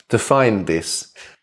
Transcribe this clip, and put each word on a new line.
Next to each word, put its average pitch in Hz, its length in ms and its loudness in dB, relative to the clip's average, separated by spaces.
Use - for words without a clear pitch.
to 117 60 4
find 113 480 2
this? - 440 -4